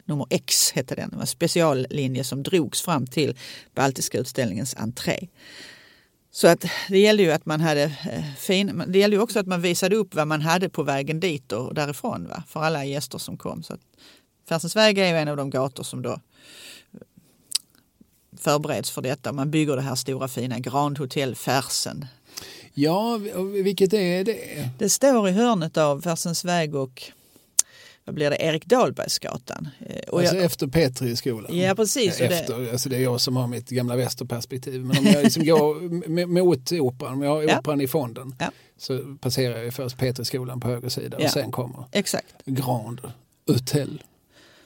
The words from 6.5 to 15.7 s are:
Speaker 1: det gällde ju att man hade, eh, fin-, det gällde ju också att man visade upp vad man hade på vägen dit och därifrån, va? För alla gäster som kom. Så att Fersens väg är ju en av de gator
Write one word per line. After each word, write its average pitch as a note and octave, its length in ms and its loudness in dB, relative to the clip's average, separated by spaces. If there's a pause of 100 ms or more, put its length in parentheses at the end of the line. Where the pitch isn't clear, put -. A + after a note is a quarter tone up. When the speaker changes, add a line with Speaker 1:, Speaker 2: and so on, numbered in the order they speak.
Speaker 1:
det G3 100 4
gällde G#3 240 8
ju E3 100 6
att D3+ 140 -2
man D#3 140 0
hade, D3+ 240 4
eh, - 400 -4 (140)
fin-, F#3+ 500 0
det F#3 100 4
gällde G#3 180 6
ju G3 60 4
också A#3 160 0
att G3 80 0
man F#3 160 -2
visade F3+ 340 2
upp G#3 180 -2
vad D3+ 140 2
man D#3 140 0
hade E3+ 260 2
på - 140 -4
vägen C#3+ 380 -2
dit D#3+ 320 -4
och A#2 220 -4
därifrån, D#3 540 -4
va? - 200 -10
För - 140 -10
alla D#3 220 -2
gäster C#3 340 -6
som - 180 -10
kom. - 260 -10
Så - 120 -14
att - 60 -16 (680)
Fersens E3 280 -2
väg G#3+ 220 6
är F#3+ 80 4
ju E3+ 120 2
en D3+ 100 0
av D3 80 -2
de C#3 140 -4
gator C3 320 -2